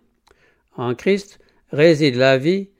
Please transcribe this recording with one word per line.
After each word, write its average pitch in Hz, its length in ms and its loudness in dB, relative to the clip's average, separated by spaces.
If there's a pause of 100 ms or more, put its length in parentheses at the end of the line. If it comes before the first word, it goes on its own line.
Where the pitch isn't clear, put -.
(760)
En 120 180 -6
Christ 190 440 -6 (320)
réside 147 460 2
la 131 220 2
vie, 190 300 -4 (120)